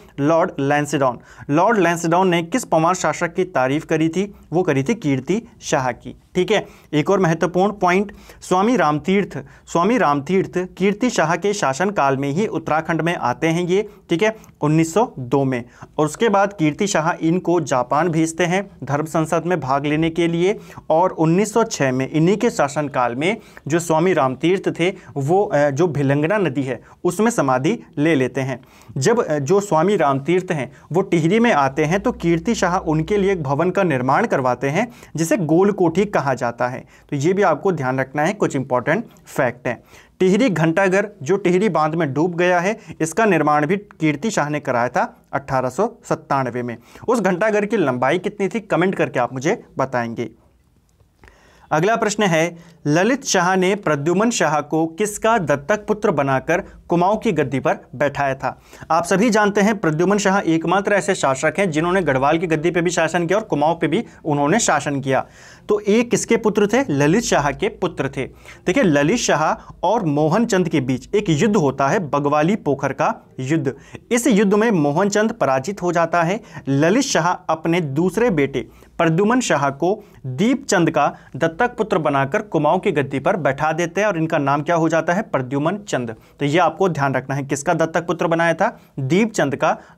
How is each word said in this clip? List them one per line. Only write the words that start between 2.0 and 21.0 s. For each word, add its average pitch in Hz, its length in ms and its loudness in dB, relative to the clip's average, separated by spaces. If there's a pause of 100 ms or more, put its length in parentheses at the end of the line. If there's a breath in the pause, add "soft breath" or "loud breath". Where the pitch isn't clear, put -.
ने 170 140 2
किस 170 220 -4
पवार 165 300 2
शासक 170 400 -2
की 185 100 -2
तारीफ 139 400 0
करी 160 240 0
थी? 190 260 -2 (180 loud breath)
वो 175 100 0
करी 135 200 0
थी 220 120 0
कीर्ति 156 480 -2 (180 loud breath)
शाह 131 320 -2
की। - 240 -14 (180)
ठीक 180 180 0
है, 190 140 2 (260 loud breath)
एक 151 180 0
और 196 100 4
महत्वपूर्ण 175 520 2
पॉइंट, 196 400 0 (280 loud breath)
स्वामी 208 360 2
रामतीर्थ, 165 640 0 (280 loud breath)
स्वामी 196 320 0
रामतीर्थ 160 600 0 (200)
कीर्ति 202 320 0
शाह 175 260 0
के 202 160 -2
शासनकाल 170 640 0
में 139 140 -4
ही 190 160 -2
उत्तराखंड 160 540 -2
में 170 160 -2
आते 123 300 -2
हैं 165 200 0
ये। 202 220 0 (220 loud breath)
ठीक 175 120 0
है, 220 140 0 (240 loud breath)
उन्नीस 160 340 2
सौ 240 240 2
दो 135 260 0
में, 123 200 -2 (340 loud breath)
और 151 80 2
उसके 226 220 -2
बाद 202 240 2
कीर्ति 156 340 0
शाह 170 340 0
इनको 170 400 0
जापान 139 480 0
भेजते 160 360 0
हैं 190 260 -2 (140)
धर्म 143 220 -2
संसद 160 400 0
में 175 140 0
भाग 139 260 -2
लेने 156 240 0
के 170 180 0
लिए, 175 300 0 (320 loud breath)
और 175 200 4